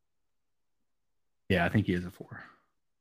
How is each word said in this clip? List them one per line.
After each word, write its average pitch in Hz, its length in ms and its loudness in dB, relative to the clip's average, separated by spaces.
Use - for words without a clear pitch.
Yeah, 87 160 4
I 85 60 0
think 101 160 2
he 92 80 2
is 90 100 -2
a 90 60 -10
four. - 320 -16